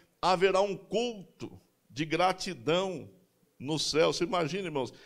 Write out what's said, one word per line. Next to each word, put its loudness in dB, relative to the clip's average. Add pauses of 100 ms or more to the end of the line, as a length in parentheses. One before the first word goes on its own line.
(220)
haverá 4
um -2
culto -6 (300)
de -4
gratidão 0 (500)
no -4
céu. 4
Você -2
imagina, -2
irmãos, -4 (120)